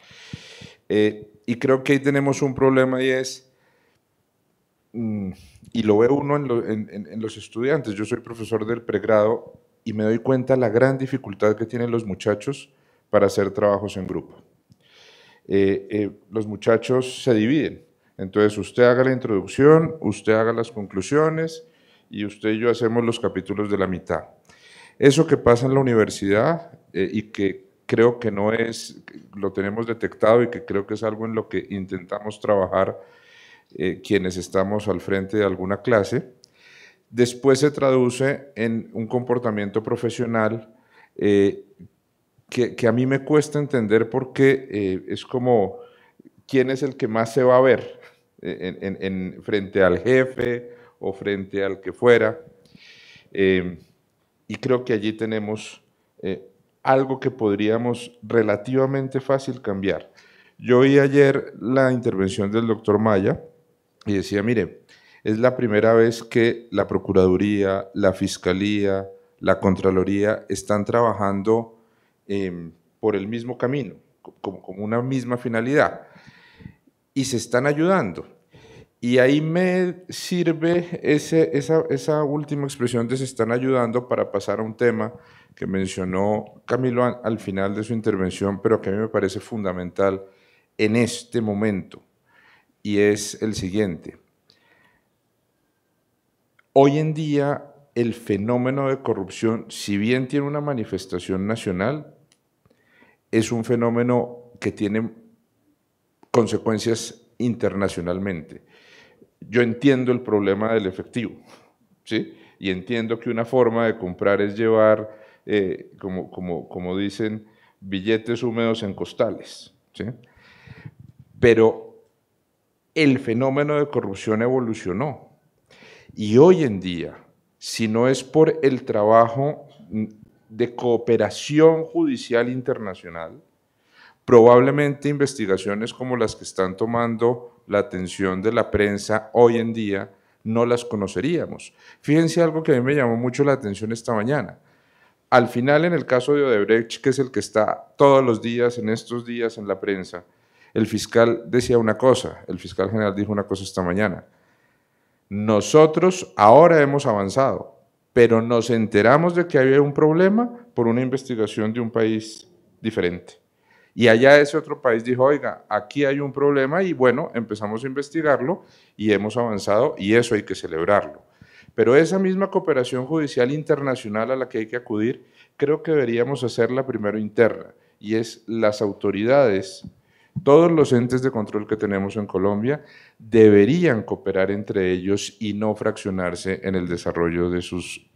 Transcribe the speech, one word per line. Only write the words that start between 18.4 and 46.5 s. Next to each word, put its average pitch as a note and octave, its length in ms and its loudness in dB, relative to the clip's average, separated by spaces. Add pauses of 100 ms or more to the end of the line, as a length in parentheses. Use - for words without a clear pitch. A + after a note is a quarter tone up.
usted G#2 280 0
haga B2 200 6
la C3 80 2
introducción, B2+ 880 2
usted - 320 -2
haga A2 220 2
las A2+ 180 -6
conclusiones D3+ 960 -4 (420)
y G2+ 160 -8
usted G#2+ 280 -4
y A2 80 -4
yo A#2+ 100 2
hacemos A#2 340 0
los A2+ 160 -2
capítulos G2 500 -4
de G2+ 60 0
la F#2+ 100 0
mitad. F2 380 -6 (760)
Eso C#3+ 280 6
que C#3+ 100 2
pasa A#2+ 300 4
en C3 80 0
la C#3 60 4
universidad, A2+ 960 0 (160)
eh, F#2 180 -2
y G#2+ 120 -4
que F#2+ 420 -4 (180)
creo A#2+ 340 2
que A2+ 120 -4
no G2+ 240 -2
es, A2+ 480 -6 (340)
lo G2 160 -6
tenemos G2+ 340 -4
detectado A2+ 560 2
y A#2 60 0
que F#2 160 -10
creo G2 220 -6
que A2 80 -8
es G#2 80 -8
algo A2 240 -4
en A2+ 80 -8
lo G#2+ 120 -4
que - 220 -6
intentamos G2 720 -10
trabajar, F#2+ 580 0 (800)
eh, F2 260 -6
quienes F#2 360 -2
estamos F#2+ 500 -4
al F2 140 -4
frente G2 340 -4
de G#2 80 2
alguna F#2 380 -4
clase, A2+ 500 0 (800)
después B2 480 2
se D3 120 2
traduce C3 840 0
en A2+ 380 -4
un A2+ 120 -6
comportamiento A2+ 760 -4
profesional, A2+ 880 -4 (440)
eh, G2+ 500 2 (840)
que, - 280 -4
que A#2+ 100 0
a A2 60 4
mí B2 120 0
me C3+ 200 -2
cuesta D3 340 0
entender A2+ 500 0
porque, C3+ 600 0
eh, F#2+ 380 -4
es - 160 -10
como, A#2+ 540 0 (680)
¿quién C3 240 0